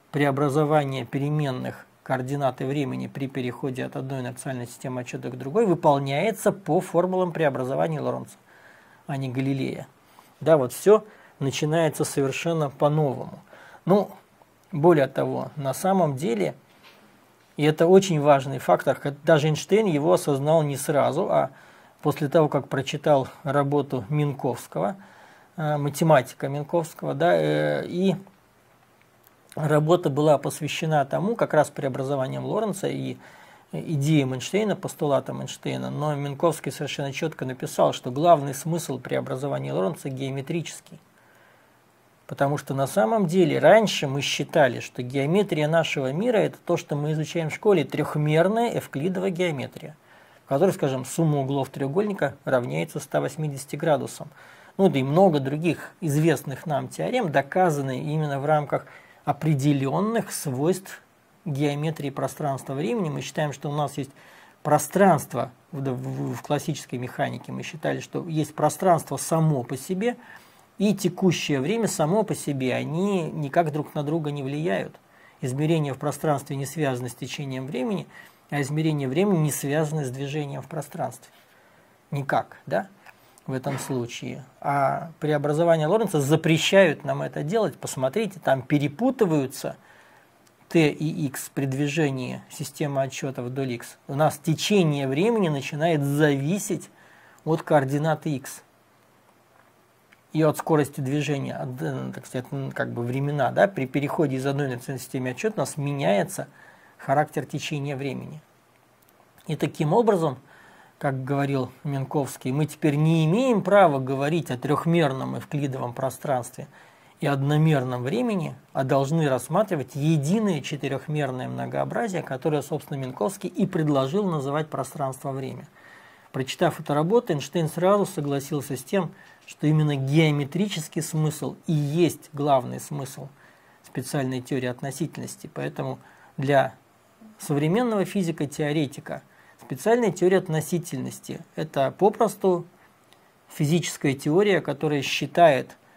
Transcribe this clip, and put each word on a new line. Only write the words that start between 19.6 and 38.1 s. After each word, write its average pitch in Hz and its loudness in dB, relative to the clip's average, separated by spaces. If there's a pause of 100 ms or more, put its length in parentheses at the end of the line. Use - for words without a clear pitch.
его 160 4
осознал 151 2
не 143 -2
сразу, 139 0
а 139 2 (520)
после 151 -2
того, 156 4
как 139 -2
прочитал 147 2 (160)
работу 139 0
Минковского, 147 -2 (640)
э, 151 -2
"Математика 143 2
Минковского", 147 -4
да, 165 2
э, 151 0
и 180 0 (1400)
работа 151 2
была 147 4
посвящена 151 -2
тому, 156 -2
как 156 0
раз 147 4
преобразованиям 135 -4
Лоренца 180 -2
и 131 -4 (540)
идеям 143 2
Эйнштейна, 190 -2
постулатам 131 -2
Эйнштейна, 131 -8
но 143 -2
Минковский 143 -2
совершенно 139 -6
четко 151 -6
написал, 143 0
что 131 -8